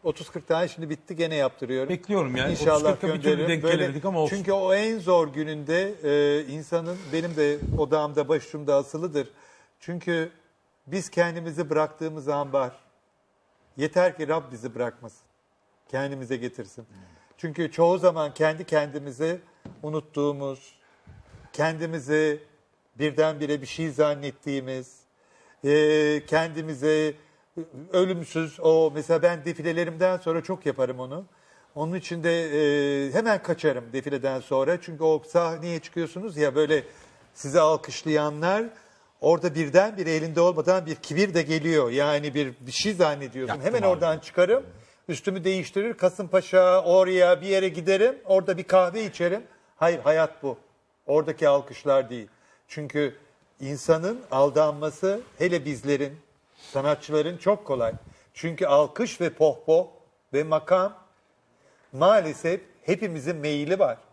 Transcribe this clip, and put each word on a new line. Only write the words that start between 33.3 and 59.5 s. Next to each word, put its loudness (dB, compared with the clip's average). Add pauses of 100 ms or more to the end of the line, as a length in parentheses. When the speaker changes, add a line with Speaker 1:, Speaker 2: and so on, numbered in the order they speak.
Speaker 1:
kaçarım -2
defileden -4
sonra. -2
Çünkü -8
o 2
sahneye -2
çıkıyorsunuz -8
ya, 2
böyle 2 (500)
sizi 0
alkışlayanlar, 0 (580)
orada 2
birdenbire 2
elinde -2
olmadan 2
bir -6
kibir -2
de 2
geliyor. 0
Yani 0
bir, -2
bir -16
şey -2
zannediyorsun. -2
Speaker 2:
Yaptım -4
Speaker 1:
Hemen 0
Speaker 2:
abi. 2
Speaker 1:
oradan 2
çıkarım, 2 (460)
üstümü -6
değiştirir, -2
Kasımpaşa, 4
oraya 6
bir -8
yere 2
giderim, 2 (100)
orada 2
bir -8
kahve 4
içerim. -2 (320)
Hayır, 2
hayat 2
bu. -6 (480)
Oradaki 2
alkışlar 2
değil. -10 (400)
Çünkü -4 (440)
insanın 0 (120)
aldanması, 0 (180)
hele -2
bizlerin, -2 (560)
sanatçıların -2
çok 0
kolay. -2 (400)
Çünkü -4
alkış 2
ve 0
pohpoh 2 (460)